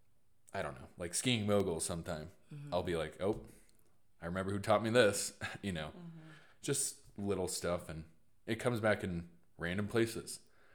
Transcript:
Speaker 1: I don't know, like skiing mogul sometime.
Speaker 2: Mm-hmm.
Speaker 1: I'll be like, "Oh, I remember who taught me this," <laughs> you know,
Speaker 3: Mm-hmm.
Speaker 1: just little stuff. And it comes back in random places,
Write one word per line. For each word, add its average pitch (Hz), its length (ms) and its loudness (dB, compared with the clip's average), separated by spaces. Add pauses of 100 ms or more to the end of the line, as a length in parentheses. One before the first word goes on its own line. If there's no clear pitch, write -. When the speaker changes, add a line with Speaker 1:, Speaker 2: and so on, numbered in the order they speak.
(540)
Speaker 1:
I 98 80 -4
don't 71 120 -6
know, - 140 -14 (100)
like 85 160 -6
skiing 117 320 2
mogul 98 340 4
sometime. 82 480 -4 (240)
Speaker 2:
Mm-hmm. 147 220 -8
Speaker 1:
I'll 90 80 4
be 87 140 0
like, 80 260 -2
"Oh, 107 140 2 (840)
I 82 40 -6
remember 92 260 -2
who 104 60 0
taught 104 240 4
me 113 80 0
this," 110 420 6 (160)
<laughs> - 140 -10
you 101 100 -2
know, 78 160 -4
Speaker 3:
Mm-hmm. 165 400 -14 (340)
Speaker 1:
just - 340 -2 (220)
little 98 300 0
stuff. 87 400 -2
And 80 160 -8 (420)
it 113 120 0
comes 123 220 0
back 104 240 4
in 87 200 -2 (340)
random 90 280 -2
places, 113 540 0 (340)